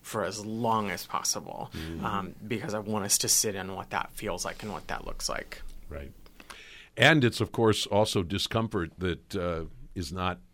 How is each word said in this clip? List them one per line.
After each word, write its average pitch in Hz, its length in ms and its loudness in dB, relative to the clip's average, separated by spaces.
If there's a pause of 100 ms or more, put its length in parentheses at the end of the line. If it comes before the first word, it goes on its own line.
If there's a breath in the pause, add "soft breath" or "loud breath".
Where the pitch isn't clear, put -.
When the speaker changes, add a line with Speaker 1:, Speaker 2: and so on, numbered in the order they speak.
Speaker 1:
for 107 220 -2
as 104 220 -4
long 110 460 0
as 87 140 -6
possible, - 680 -4
Speaker 2:
Mm. 82 300 -6
Speaker 1:
um, 101 320 -2 (120)
because 110 260 -4
I 107 60 -2
want 104 260 -2
us - 140 4
to 117 80 0
sit 104 280 2
in 95 200 -6
what 95 140 -10
that - 240 -2
feels 92 320 -4
like - 180 -8
and 107 80 -6
what 78 160 -8
that - 180 -6
looks - 220 -6
like. - 340 -6 (280)
Speaker 2:
Right. 71 220 -10 (840 loud breath)
And 143 300 8
it's, 113 160 4
of 101 100 0
course, 110 360 6
also 104 360 4
discomfort 98 760 0
that, 87 360 -2
uh, 87 300 -2 (300)
is 85 180 -6
not 90 260 -2 (140)